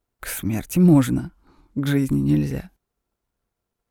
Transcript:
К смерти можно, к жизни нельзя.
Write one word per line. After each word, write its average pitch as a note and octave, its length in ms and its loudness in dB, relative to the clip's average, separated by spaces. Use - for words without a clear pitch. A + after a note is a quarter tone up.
К - 80 -16
смерти - 500 -6
можно, C#3 540 4
к C#3 120 -6
жизни C#3 340 -2
нельзя. C#3+ 500 -2